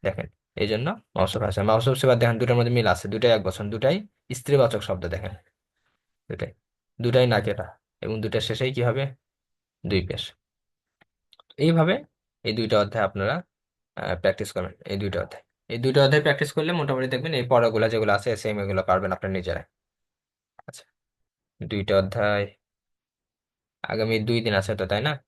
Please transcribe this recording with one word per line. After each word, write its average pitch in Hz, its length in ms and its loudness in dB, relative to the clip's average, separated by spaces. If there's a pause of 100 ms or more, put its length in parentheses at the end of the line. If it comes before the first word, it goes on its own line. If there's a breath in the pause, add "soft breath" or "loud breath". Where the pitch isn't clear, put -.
দেখেন, 98 240 -4 (280)
এই 104 120 -2
জন্য 110 200 -2 (260)
মাউসুফ 95 300 0
আছে। 101 200 -2
মাউসুফ 117 340 2
সিফাত 131 220 4
দেখেন, 120 200 2
দুটার 120 200 2
মধ্যে 120 160 2
মিল 113 120 2
আছে, 90 200 2
দুটাই 110 240 2
এক 110 120 4
বচন, 95 260 -4
দুটাই 123 280 0 (360)
স্ত্রীবাচক 123 500 2
শব্দ। 90 200 -4 (100)
দেখেন, 90 200 -8 (960)
দুটাই, - 220 -8 (480)
দুটাই 120 280 4
নাকেরা, 104 400 0 (340)
এবং 110 200 -6
দুটার 110 260 -2
শেষেই 127 260 -2
কি 123 100 -2
হবে? 120 200 0 (800)
দুই 101 220 0
পেশ। - 180 -6 (1300)
এইভাবে 165 380 4 (500)
এই 113 80 -2
দুইটা 110 260 0
অধ্যায় 104 300 0
আপনারা, 101 260 -2 (640)
আহ, - 240 -4
প্র্যাকটিস 98 300 0
করবেন, 92 220 -6 (120)
এই 98 120 -6
দুইটা 98 240 -4
অধ্যায়। - 220 -12 (260)
এই 113 140 -6
দুইটা 131 200 4
অধ্যায় 143 220 4
প্র্যাকটিস 143 280 0
করলে 160 200 -2
মোটামুটি 139 340 -2
দেখবেন 135 260 -4
এই 123 160 -2
পড়াগুলো 117 400 4
যেগুলো 110 240 0
আছে, 101 180 0
এসএম, 107 280 -4
এগুলো 98 240 -2
পারবেন 95 300 0
আপনার 95 180 -6
নিজেরাই। 90 340 -6 (1000)
আচ্ছা, - 180 -20 (760)
দুইটা 101 360 -2
অধ্যায় 101 480 0 (1400)
আগামী 110 320 -2 (120)
দুই 117 140 2
দিন 113 120 -2
আছে 98 220 0
তো, 95 120 -4
তাই 104 140 -2
না? 147 120 -2 (140)